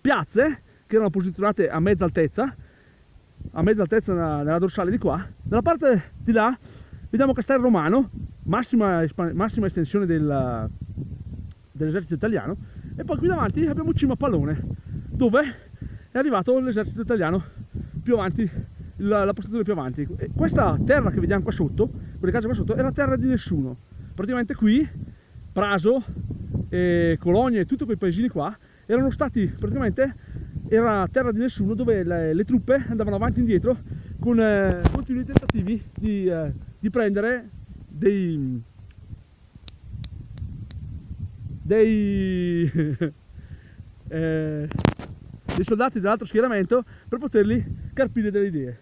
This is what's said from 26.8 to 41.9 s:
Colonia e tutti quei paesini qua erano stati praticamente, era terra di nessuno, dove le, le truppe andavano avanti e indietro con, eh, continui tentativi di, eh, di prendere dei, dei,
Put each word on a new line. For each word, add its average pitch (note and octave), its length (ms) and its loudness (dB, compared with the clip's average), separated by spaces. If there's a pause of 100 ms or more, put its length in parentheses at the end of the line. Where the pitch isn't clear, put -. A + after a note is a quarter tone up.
Colonia G#3+ 400 4
e E3+ 60 2
tutti C#4 180 -2
quei A3 120 -2
paesini F#3+ 320 0
qua F3 280 -4 (300)
erano C4 240 2
stati A#3+ 360 0
praticamente, B3 680 -2 (540)
era A3 420 2
terra B3 220 0
di G#3 60 0
nessuno, A3+ 360 0
dove G#3+ 300 2
le, E3 280 0
le F#3 120 2
truppe B3 440 2
andavano G#3+ 280 0
avanti A3+ 220 0
e - 20 2
indietro A3+ 360 2 (440)
con, A#3+ 200 2
eh, G3 400 4 (120)
continui B3+ 320 -2
tentativi G#3 580 0 (120)
di, G3+ 320 -2
eh, D#3+ 260 -2 (260)
di G#3 120 -2
prendere A3+ 580 0 (400)
dei, D#3 760 0 (3000)
dei, F#3+ 1080 2